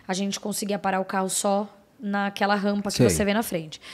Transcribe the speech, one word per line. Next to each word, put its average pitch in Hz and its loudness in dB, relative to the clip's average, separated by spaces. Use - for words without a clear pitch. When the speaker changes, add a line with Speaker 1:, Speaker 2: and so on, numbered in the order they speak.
Speaker 1:
a 190 -2
gente 196 -2
conseguia 202 -4
parar 190 0
o 190 -2
carro 190 -2
só 202 0
naquela 202 0
rampa 202 0
que - -4
Speaker 2:
Sei. 240 8
Speaker 1:
você 175 2
vê 202 2
na 226 2
frente. 160 -6